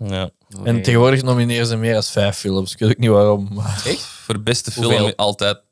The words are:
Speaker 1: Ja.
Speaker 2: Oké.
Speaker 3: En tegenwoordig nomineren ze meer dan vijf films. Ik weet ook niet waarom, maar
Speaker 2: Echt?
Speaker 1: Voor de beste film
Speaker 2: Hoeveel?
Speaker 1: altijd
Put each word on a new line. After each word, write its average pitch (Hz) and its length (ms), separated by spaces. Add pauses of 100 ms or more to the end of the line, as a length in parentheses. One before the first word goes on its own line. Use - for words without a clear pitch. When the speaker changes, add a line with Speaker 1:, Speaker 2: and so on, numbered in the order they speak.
Speaker 1:
Ja. 95 260 (280)
Speaker 2:
Oké. 98 100
Speaker 3:
En 117 140
tegenwoordig 127 400
nomineren 120 440
ze 117 100
meer 113 160
dan 107 100
vijf 101 340
films. 95 360
Ik - 60
weet 107 120
ook 104 80
niet 117 120
waarom, 104 420
maar 101 340
Speaker 2:
Echt? - 160
Speaker 1:
Voor - 320
de 104 80
beste 117 280
film 117 220
Speaker 2:
Hoeveel? 104 240
Speaker 1:
altijd 101 440 (120)